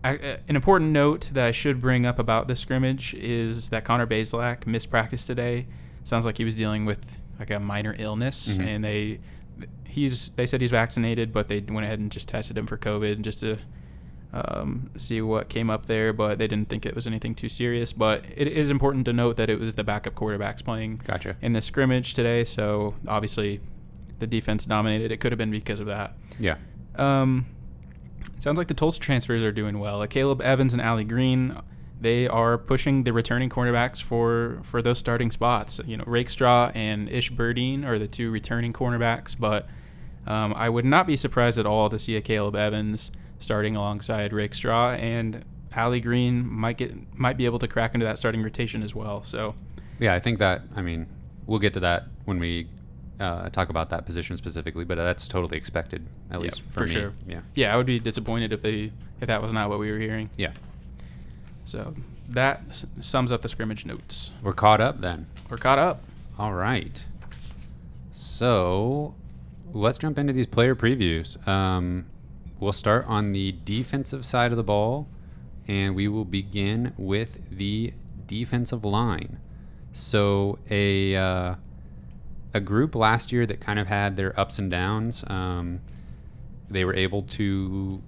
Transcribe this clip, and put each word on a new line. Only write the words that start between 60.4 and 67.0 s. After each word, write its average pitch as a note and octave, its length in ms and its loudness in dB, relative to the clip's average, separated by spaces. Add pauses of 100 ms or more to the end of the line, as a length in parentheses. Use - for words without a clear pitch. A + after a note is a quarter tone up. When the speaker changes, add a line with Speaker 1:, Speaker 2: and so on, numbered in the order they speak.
Speaker 1:
So - 300 -8 (340)
that B2+ 420 2
s-, - 160 -10 (140)
sums B2+ 320 0
up A#2 100 0
the A#2 60 -4
scrimmage A2 380 -6
notes. - 440 -8 (120)
Speaker 2:
We're G2 100 0
caught G#2+ 280 8
up C3+ 200 2
then. E2+ 260 -4 (240)
Speaker 1:
We're A#2+ 80 -8
caught C3+ 200 6
up. E3+ 220 4 (380)
Speaker 2:
All G#2 160 0
right. G2 500 0 (1040)